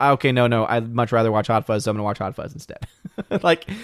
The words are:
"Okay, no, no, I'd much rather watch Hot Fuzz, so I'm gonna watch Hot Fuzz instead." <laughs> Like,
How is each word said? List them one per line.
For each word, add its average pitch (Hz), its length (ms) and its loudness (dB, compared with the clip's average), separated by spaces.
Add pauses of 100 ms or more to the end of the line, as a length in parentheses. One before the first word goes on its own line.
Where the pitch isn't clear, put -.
"Okay, 139 300 2
no, 123 160 4
no, 113 180 2
I'd 117 300 -2
much 117 160 0
rather 113 220 2
watch 107 160 0
Hot 110 180 0
Fuzz, 107 160 0
so 110 80 -2
I'm 107 60 -2
gonna 104 80 -4
watch 101 140 -4
Hot 98 180 -6
Fuzz - 160 -10
instead." - 340 -16 (440)
<laughs> 190 120 -2
Like, 165 260 2 (160)